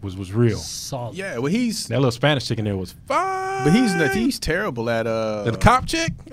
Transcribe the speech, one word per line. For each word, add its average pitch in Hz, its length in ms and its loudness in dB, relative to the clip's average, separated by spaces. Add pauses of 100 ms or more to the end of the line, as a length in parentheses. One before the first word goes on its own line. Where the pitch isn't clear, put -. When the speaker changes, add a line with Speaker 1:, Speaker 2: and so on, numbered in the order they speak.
Speaker 1:
was, 95 140 -8
was 95 160 -8
real. 113 260 4
Speaker 2:
Solid. - 580 -10
Speaker 3:
Yeah, 180 220 -8
well, 135 140 0
he's 233 340 0
Speaker 1:
That 113 100 -2
little 131 140 4
Spanish 143 360 0
chick 113 120 -2
in 107 60 -2
there 101 120 0
was 92 180 -6 (120)
fine. 349 580 -2
Speaker 3:
But 147 80 6
he's 220 220 4
not, 165 200 2
he's 233 240 0
terrible 151 520 -2
at, 113 160 2
uh, 110 380 -2
Speaker 1:
The 113 120 0
cop 247 300 4
chick? 330 260 -2 (200)